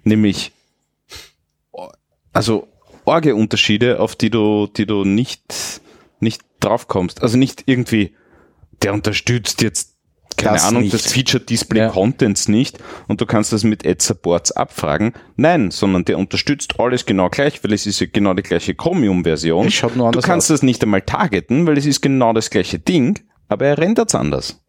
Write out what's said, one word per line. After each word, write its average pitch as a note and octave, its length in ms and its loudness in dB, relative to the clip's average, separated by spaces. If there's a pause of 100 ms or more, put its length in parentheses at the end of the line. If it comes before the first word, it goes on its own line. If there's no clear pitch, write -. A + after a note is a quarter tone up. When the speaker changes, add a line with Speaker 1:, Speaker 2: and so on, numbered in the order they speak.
Speaker 1:
nämlich, G#2+ 480 2 (1800)
also, A2 360 -2 (380)
arge D#3 280 4
Unterschiede, A2 680 2
auf A2 140 -2
die A2 160 0
du, G#2+ 380 2
die G2+ 180 -2
du G2+ 180 0
nicht, - 760 -4 (400)
nicht A2+ 220 -2 (180)
draufkommst. G2 640 -2
Also A#2 140 0
nicht C3 300 0
irgendwie, A#2 480 0 (680)
der G2+ 120 0
unterstützt G#2+ 680 -2
jetzt, - 340 -4 (400)
keine - 180 0
Speaker 2:
Das D#2 120 2
Speaker 1:
Ahnung, A#2 160 2
Speaker 2:
nicht. G2+ 120 0
Speaker 1:
das - 180 -2
Feature B2+ 300 0
Display A2+ 380 -2
Speaker 2:
Ja. A2+ 80 2
Speaker 1:
Contents G#2 600 0
nicht A2 300 0 (300)
und G#2+ 120 -2
du - 60 -2
kannst G#2+ 260 0
das G#2+ 120 0
mit G#2+ 220 0
Add F2+ 160 0
Supports E2+ 500 -2
abfragen. E2 600 -2 (240)
Nein, C#3+ 340 2
sondern F#2+ 340 0
der E2+ 140 -2
unterstützt - 600 -4
alles B2 260 0
genau F#2+ 240 2
gleich, C#3+ 360 -2
weil G#2 80 0
es G#2 140 -2
ist G2+ 140 -2
ja F2+ 100 -2
genau G2+ 240 2
die G2 80 -4
gleiche F2 320 -2
Chromium-Version. F2+ 920 0
Speaker 2:
Es G#3 80 0
schaut A#2 220 -2
nur B2+ 80 0
Speaker 1:
Du A2+ 40 4
Speaker 2:
anders B2 160 0
Speaker 1:
kannst E3+ 260 0
Speaker 2:
aus. D3 80 2
Speaker 1:
das - 40 -2
nicht B2+ 200 2
einmal G2+ 200 0
targeten, C#3+ 640 0
weil D3+ 100 2
es C#3+ 100 0
ist C#3 140 0
genau C3 320 2
das A2+ 180 0
gleiche F#2 280 -2
Ding, E3 400 0 (300)
aber A#2+ 180 -2
er D3 120 2
rendert's G#3 360 0
anders. C#2 540 -4